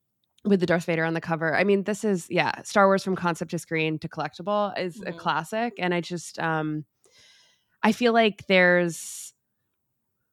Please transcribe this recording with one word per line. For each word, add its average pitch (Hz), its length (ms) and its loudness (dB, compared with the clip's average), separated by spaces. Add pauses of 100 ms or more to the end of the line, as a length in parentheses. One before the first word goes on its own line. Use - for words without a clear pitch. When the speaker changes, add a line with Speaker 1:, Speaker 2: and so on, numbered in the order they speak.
(440)
Speaker 1:
with 196 160 4
the 175 60 0
Darth 170 200 2
Vader 160 180 0
on 165 100 -2
the 165 60 -4
cover. 160 360 -2
I 180 80 2
mean, 202 200 2
this 202 200 -4
is, 196 260 0
yeah, 156 320 0
Star 202 240 4
Wars 196 180 2
from 190 120 -2
concept 170 360 -4
to 175 60 -4
screen 156 420 -4
to 160 80 -10
collectible 196 720 -6
is 180 280 -8
a 175 60 -6
Speaker 2:
Mm-hmm. 170 60 -14
Speaker 1:
classic. 170 600 -4
And 180 160 0
I 175 60 0
just, - 380 -10
um, 156 460 -2 (1000)
I 220 100 6
feel 233 200 2
like 226 360 2
there's, 180 840 2 (1000)